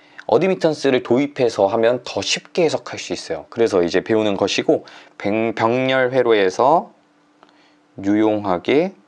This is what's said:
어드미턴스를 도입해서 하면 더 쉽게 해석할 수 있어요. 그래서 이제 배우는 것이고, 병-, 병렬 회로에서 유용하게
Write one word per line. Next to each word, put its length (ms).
어드미턴스를 760
도입해서 640
하면 380
더 180
쉽게 420
해석할 340
수 140
있어요. 380
그래서 320
이제 200
배우는 340
것이고, 500
병-, 360
병렬 580
회로에서 800
유용하게 920